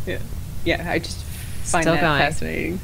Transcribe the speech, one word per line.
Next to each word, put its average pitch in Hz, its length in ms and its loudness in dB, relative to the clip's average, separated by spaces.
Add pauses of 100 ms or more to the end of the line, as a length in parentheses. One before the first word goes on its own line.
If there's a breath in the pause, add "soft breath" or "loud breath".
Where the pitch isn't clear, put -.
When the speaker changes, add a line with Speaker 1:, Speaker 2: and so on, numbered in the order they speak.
Speaker 1:
Yeah. - 140 -2 (460)
Yeah, 170 260 0
I - 80 2
just - 240 -4 (400 loud breath)
find 170 220 2
Speaker 2:
Still 165 100 4
Speaker 1:
that - 60 4
Speaker 2:
going. 151 180 4
Speaker 1:
fascinating. 160 640 0